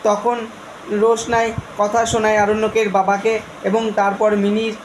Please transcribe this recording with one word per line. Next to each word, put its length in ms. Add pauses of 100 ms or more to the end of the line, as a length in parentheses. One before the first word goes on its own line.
তখন 340 (520)
রোশনাই 600 (260)
কথা 280
শোনায় 320
আরণ্যকের 520
বাবাকে 500 (240)
এবং 320
তারপর 400
মিনির 500